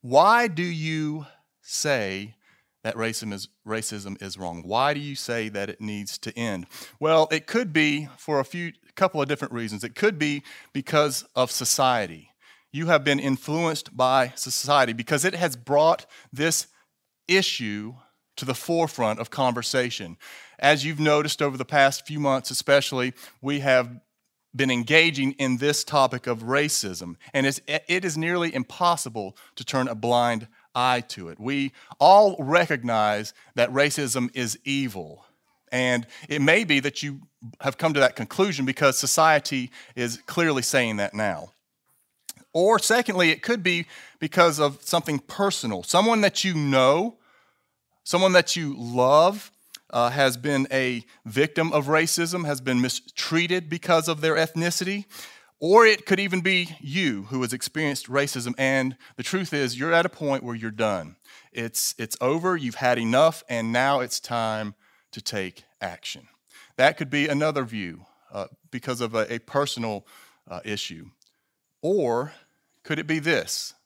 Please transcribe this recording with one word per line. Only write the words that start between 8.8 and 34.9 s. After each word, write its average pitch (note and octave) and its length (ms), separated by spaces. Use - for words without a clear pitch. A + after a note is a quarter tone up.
couple F3+ 260
of C#3 60
different - 260
reasons. A2 300
It A#2 100
could G#3 240
be D3 240
because D3 520
of B2+ 160
society. A#2 760
You D#3 140
have D#3 180
been C#3+ 160
influenced D3 760
by B2+ 380
society C3 580
because B2+ 320
it F#3 120
has E3 180
brought C#3+ 520
this D#3 340
issue A#2 680
to - 80
the B2+ 100
forefront C3+ 640
of A2+ 120
conversation. A#2+ 840
As C#3+ 240
you've D3+ 160
noticed D3+ 420
over C#3 140
the - 80
past C#3 420
few D3+ 140
months C3+ 320
especially, C3 600
we C#3+ 200
have B2+ 380
been C3 160
engaging C#3 640
in C3 240
this C#3+ 260
topic C3+ 460
of A2+ 160
racism, G2+ 720
and C3+ 120
it's, C#3 200
it E3+ 380
is D#3 120
nearly E3+ 380
impossible A#2+ 840
to - 80
turn C3 240
a A#2 80
blind A#2 500
eye B2 360
to F2 220
it. E2 100
We C#3 320
all F#3+ 400
recognize A#2+ 960
that B2 160
racism C3+ 600
is B2 300
evil, G#2 600